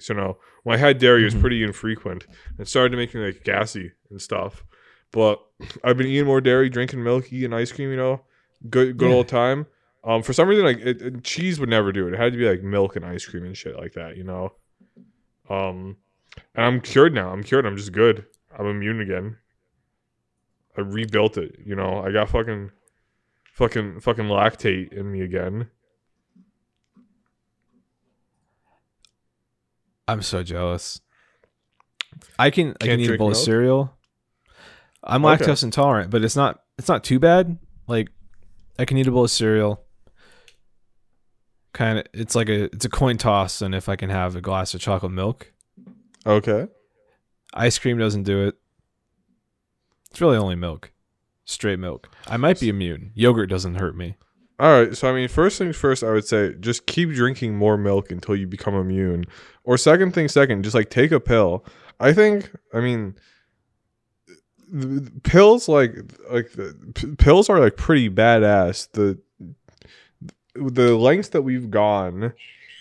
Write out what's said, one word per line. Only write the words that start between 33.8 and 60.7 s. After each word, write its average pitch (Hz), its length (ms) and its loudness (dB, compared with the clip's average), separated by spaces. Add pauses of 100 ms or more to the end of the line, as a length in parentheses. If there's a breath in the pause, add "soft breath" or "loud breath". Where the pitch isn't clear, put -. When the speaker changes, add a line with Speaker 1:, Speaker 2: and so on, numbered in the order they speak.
Speaker 2:
I'm 135 220 0
Speaker 1:
Okay. 151 200 4
Speaker 2:
lactose 147 180 2
intolerant, 113 480 0
but 110 120 2
it's 113 120 -2
not, 139 280 -2 (140)
it's - 100 -8
not 151 160 0
too 131 160 0
bad. 170 380 4 (300)
Like, 113 220 -2 (720)
I 127 60 0
can 131 120 -2
eat 131 100 2
a 131 40 0
bowl 123 140 4
of 113 60 -2
cereal. 107 520 0 (1900 soft breath)
Kinda, 110 400 -2
it's 110 220 -8
like 113 140 0
a, 104 160 0
it's - 200 -8
a 113 40 -4
coin 127 280 0
toss, 101 440 0
and 95 140 -6
if 92 140 -6
I 98 60 -2
can 95 140 -8
have 92 260 -4
a 87 60 -10
glass 92 320 -6
of 90 80 -12
chocolate 92 300 -4
milk, 95 400 -6 (760)
Speaker 1:
Okay. 107 400 2 (840)
Speaker 2:
Ice 117 260 0
cream 120 180 -2
doesn't 104 260 -2
do 98 240 0
it. 104 80 -4 (1600)
It's - 100 -6
really 147 160 6
only 95 180 -2
milk. 87 360 -10 (540)
Straight 98 340 -4
milk. 87 300 -10 (180 soft breath)
I 113 100 -8
might 160 220 2
be 123 100 -2
immune. 95 460 -6
Yogurt 113 340 2
doesn't 90 260 -4
hurt 92 200 -6
me. 87 220 -12 (420)
Speaker 1:
All 139 220 6
right. 113 160 2
So, 131 120 -2
I 127 40 -2
mean, 127 160 -4
first 175 280 0
things 175 200 -4
first, 135 260 0
I 110 80 0
would 110 160 2
say 104 320 0
just 113 260 -6
keep 170 260 -2
drinking 123 440 -2
more 104 220 2
milk 101 340 -2
until 90 240 -4
you 98 120 -6
become 98 280 -6
immune. 92 480 -2 (400 soft breath)
Or 123 140 2
second 175 360 4
thing 160 140 0
second, 131 360 2
just, 107 120 -2